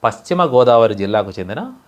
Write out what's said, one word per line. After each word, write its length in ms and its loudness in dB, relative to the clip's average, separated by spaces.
పశ్చిమ 420 -4
గోదావరి 500 4
జిల్లాకు 440 -4
చెందిన 340 -10